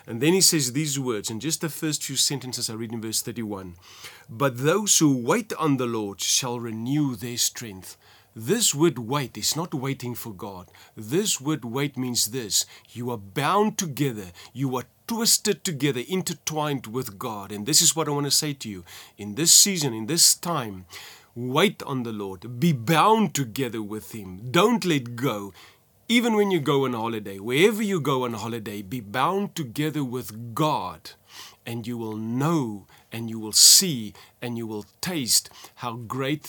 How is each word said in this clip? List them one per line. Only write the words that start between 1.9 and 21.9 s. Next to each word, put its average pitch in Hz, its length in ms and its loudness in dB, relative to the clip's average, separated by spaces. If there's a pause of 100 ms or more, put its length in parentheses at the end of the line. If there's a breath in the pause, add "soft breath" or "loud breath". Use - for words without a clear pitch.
few 139 140 -8
sentences 123 520 -2
I 113 60 -8
read 110 180 -8
in 117 80 -6
verse 110 220 -4
thirty-one, 101 540 -8 (520 loud breath)
"But 120 300 0
those 190 400 4
who 143 180 6
wait 156 360 0
on 147 240 2
the 123 100 0
Lord 110 340 -4
shall 123 380 0
renew 120 560 0
their 120 240 -6
strength." 98 580 -6 (400 soft breath)
This 160 360 2
word 147 240 4
wait 123 400 -4
is 104 200 -2
not 170 180 -4
waiting 131 400 -4
for 113 180 -10
God. 95 380 -12 (260 loud breath)
This 135 440 -2
word 147 240 -2
wait 135 320 -4
means 127 300 0
this. 107 380 -2 (280 loud breath)
You 120 180 -6
are 120 80 -4
bound 165 580 2
together. 127 540 -4 (220 loud breath)
You 127 240 -2
are 123 80 -4 (240)
twisted 214 560 2
together, 143 420 0
intertwined 151 800 -2
with 110 320 -6
God. 104 320 -8
And 104 160 -6
this 156 160 4
is 160 140 4
what 160 100 0
I 147 60 -2
want 143 140 0
to 135 40 -2
say 151 220 2
to 135 160 -10
you. 92 160 -10 (340 loud breath)
In 104 160 -8
this 160 180 4
season, 156 400 4
in 110 140 -4
this 160 300 4
time, 110 500 -4 (480 loud breath)
wait 139 480 2
on 131 220 -4